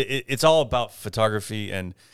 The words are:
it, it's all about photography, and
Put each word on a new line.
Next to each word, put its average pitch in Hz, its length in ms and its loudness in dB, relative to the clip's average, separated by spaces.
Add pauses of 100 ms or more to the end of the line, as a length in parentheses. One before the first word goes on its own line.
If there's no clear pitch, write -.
it, 131 200 -4
it's 135 160 -2
all 160 180 6
about 120 320 -2
photography, 107 760 -2
and 92 240 -8 (180)